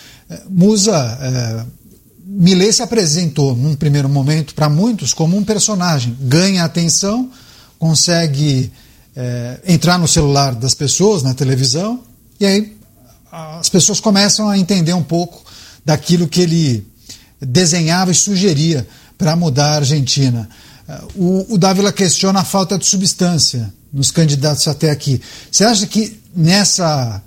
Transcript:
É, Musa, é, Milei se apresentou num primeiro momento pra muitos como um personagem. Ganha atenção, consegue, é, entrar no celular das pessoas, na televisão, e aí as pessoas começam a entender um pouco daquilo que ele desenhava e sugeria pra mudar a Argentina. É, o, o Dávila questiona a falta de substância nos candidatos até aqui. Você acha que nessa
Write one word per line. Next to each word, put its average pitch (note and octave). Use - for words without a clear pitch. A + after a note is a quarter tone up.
É, E3
Musa, F#3
é, A#2+
Milei F#3+
se A#3+
apresentou D#3+
num C#3+
primeiro C#3+
momento C#3+
pra D3+
muitos F3+
como E3
um G#3
personagem. F3+
Ganha E3+
atenção, G3
consegue, D3+
é, B2
entrar F3
no E3+
celular C#3
das B2
pessoas, E3+
na C3
televisão, C#3+
e G3+
aí G3+
as D#3+
pessoas F#3
começam G#3
a G3+
entender F3+
um F3+
pouco E3
daquilo D#3+
que F3
ele D#3+
desenhava E3+
e -
sugeria E3
pra D#3+
mudar D3
a D3+
Argentina. C3+
É, C#3+
o, F#3+
o G#3
Dávila F#3+
questiona F#3+
a F3
falta G3
de -
substância F3
nos C#3
candidatos D3
até D3+
aqui. C#3+
Você -
acha G#3+
que -
nessa D#3+